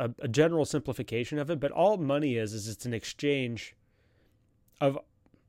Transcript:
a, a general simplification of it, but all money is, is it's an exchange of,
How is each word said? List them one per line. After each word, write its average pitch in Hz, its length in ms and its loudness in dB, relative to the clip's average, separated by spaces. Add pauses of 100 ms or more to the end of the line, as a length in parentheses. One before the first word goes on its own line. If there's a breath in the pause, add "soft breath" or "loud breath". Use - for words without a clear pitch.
a, 120 180 0
a - 80 -6
general 151 380 4
simplification 127 760 -2
of 147 120 -4
it, 160 100 -2
but 139 100 0
all 196 260 4
money 143 380 0
is, 110 180 -2
is 107 140 -8
it's 110 180 -10
an 120 100 -2
exchange 127 840 -2 (1040)
of, 139 180 2 (500)